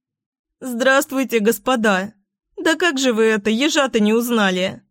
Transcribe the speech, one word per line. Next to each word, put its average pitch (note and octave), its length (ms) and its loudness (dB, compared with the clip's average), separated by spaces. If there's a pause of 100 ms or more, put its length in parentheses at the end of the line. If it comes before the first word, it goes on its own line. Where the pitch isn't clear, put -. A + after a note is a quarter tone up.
(600)
"Здравствуйте, B3+ 800 -2
господа! G#3+ 720 0 (440)
Да G4+ 180 0
как E4+ 220 -2
же C4 160 0
вы A3 100 0
это, A3 260 0
ежа-то C4+ 520 0
не G#3 120 2
узнали? A3 760 -2